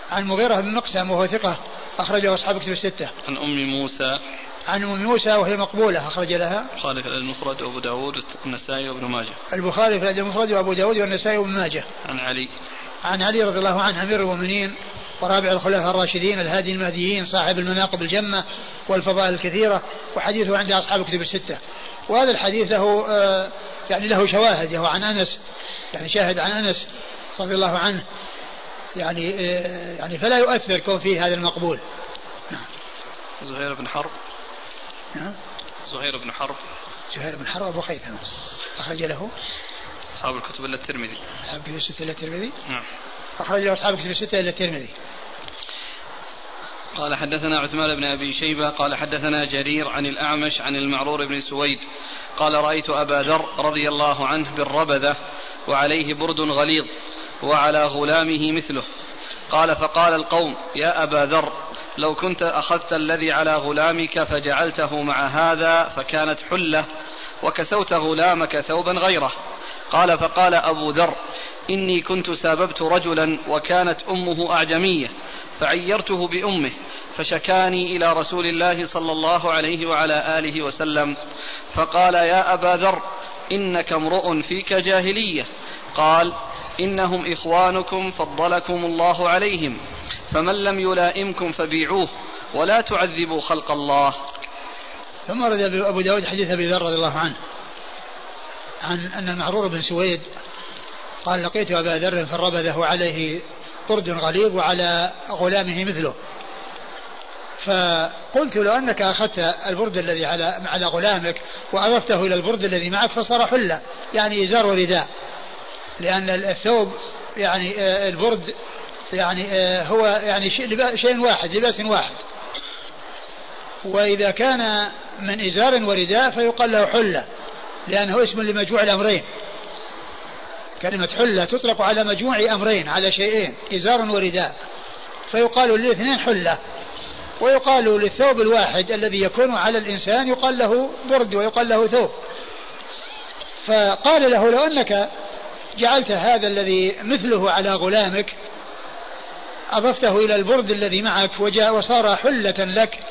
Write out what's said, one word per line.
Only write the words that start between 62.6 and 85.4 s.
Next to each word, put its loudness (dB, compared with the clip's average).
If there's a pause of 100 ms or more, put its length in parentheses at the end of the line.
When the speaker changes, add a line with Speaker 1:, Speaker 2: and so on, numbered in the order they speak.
Speaker 2:
الذي 2
على 4
غلامك 2
فجعلته 0
مع 0
هذا 4
فكانت -2 (100)
حلة، 2 (580)
وكسوت 0
غلامك 4
ثوبا 0
غيره. 2 (580)
قال: 6
فقال 4
أبو 2
ذر: 4 (560)
إني 2
كنت -2
ساببت 2
رجلا 2 (100)
وكانت 2
أمه -2
أعجمية، 2 (500)
فعيرته 0
بأمه، -2 (420)
فشكاني 2
إلى 4
رسول 0
الله 2
صلى -4
الله 2
عليه 0
وعلى 2
آله -2
وسلم، -2 (580)
فقال: 4
يا 4
أبا 4
ذر، 2 (500)
إنك 0
امرؤ 0
فيك -4
جاهلية. 2 (480)